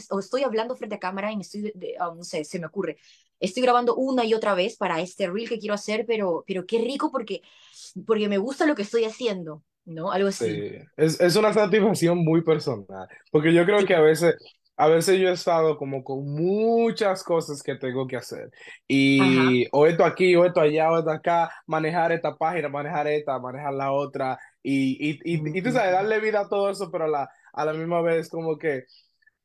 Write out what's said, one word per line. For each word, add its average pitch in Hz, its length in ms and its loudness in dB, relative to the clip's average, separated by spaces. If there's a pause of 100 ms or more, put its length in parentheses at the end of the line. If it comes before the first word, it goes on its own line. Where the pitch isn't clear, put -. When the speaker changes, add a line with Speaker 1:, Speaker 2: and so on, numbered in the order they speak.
(120)
Speaker 1:
o 196 80 -2
estoy 254 240 -4
hablando 240 340 -2
frente 214 180 -10
a 196 40 -14
cámara 190 340 -6
y 214 40 -8
me 185 60 -8
estoy, 208 200 -12
de, 208 120 -8
de, 180 240 -10
ah, 170 160 -6
no 170 80 -18
sé, 165 220 -6
se 180 140 -10
me 160 80 -8
ocurre, 175 300 -6 (420)
estoy 247 240 -2
grabando 240 340 4
una 254 280 0
y 220 100 0
otra 214 200 0
vez 185 220 -2
para 175 240 -2
este 180 280 -4
reel 220 200 -6
que 226 100 -6
quiero 208 160 -4
hacer, 214 320 -4
pero, 202 400 -2
pero 180 200 -6
qué 226 120 0
rico 269 320 -4
porque, 208 300 -8 (680)
porque 214 220 0
me 202 100 0
gusta 269 280 -2
lo 294 80 2
que 202 80 -4
estoy 226 220 -2
haciendo", 185 580 -6 (220)
¿no? 165 260 -8
Algo 196 180 0
así. - 360 -4
Speaker 2:
Sí, - 60 -10 (260)
es, 156 220 2
es 175 160 4
una 214 180 4
satisfacción 190 680 4
muy 165 240 4
personal, 113 640 -2 (240)
porque 156 220 4
yo 170 120 6
creo 208 180 4
Speaker 1:
Sí. - 20 2
Speaker 2:
que 185 100 4
a 160 60 6
veces, 156 340 6 (400)
a 151 120 4
veces 165 320 4
yo 185 100 4
he - 20 4
estado 160 460 0
como 139 260 -8
con 139 280 -8
muchas 208 920 0
cosas 151 400 -4
que 135 120 -6
tengo 131 300 -4
que 127 120 -8
hacer, 117 340 -12 (360)
y 139 300 4
Speaker 1:
Ajá. 131 400 4 (140)
Speaker 2:
o 147 160 6
esto 170 180 4
aquí, 180 300 2
o 175 100 6
esto 175 160 2
allá, 156 300 2
o 165 80 2
esto 160 100 -2
acá, 165 400 0 (160)
manejar 160 460 -2
esta 156 260 -4
página, 160 320 -4
manejar 147 380 -4
esta, 147 320 -2
manejar 135 340 -8
la 135 180 -4
otra, 131 460 -4 (240)
y, 135 480 -2
y, 135 140 -8
y, 156 340 -4
y 185 60 -4
tú 247 80 -2
sabes, 214 200 2
Speaker 1:
Ujú. - 20 2
Speaker 2:
darle 214 260 0
vida 214 220 0
a 202 80 -10
todo 202 200 -2
eso, 190 220 -8
pero 165 140 -4
a - 20 -2
la, 143 220 -4 (240)
a 151 120 -4
la 156 80 -2
misma 170 280 -2
vez 165 280 0
como 160 300 -6
que, 139 240 -4 (600)